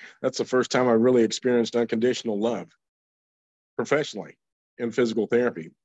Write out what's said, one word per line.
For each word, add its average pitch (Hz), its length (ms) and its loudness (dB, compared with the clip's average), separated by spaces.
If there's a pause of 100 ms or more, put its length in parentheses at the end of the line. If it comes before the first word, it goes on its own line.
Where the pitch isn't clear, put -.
(220)
that's 127 160 -2
the 117 80 -2
first 127 260 0
time 127 160 2
I 117 60 4
really 120 300 4
experienced 120 520 0
unconditional 117 640 -2
love 107 280 -2 (1080)
professionally 117 600 -4 (400)
in 120 140 -4
physical 117 340 0
therapy, 117 460 -2 (140)